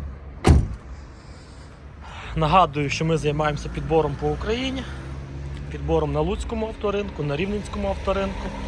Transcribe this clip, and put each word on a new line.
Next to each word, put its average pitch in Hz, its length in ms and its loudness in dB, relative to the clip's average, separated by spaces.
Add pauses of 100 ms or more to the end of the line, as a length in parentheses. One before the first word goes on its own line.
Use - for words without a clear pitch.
(2250)
Нагадую, 151 540 6
що - 140 0
ми 160 120 4
займаємося 147 520 0
підбором 147 520 2
по 147 80 2
Україні, 254 540 -2 (880)
підбором 151 420 2
на 147 80 2
Луцькому 214 460 -2
авторинку, 202 560 -2
на 147 140 -2
Рівненському 196 520 -2
авторинку. 196 600 -2 (200)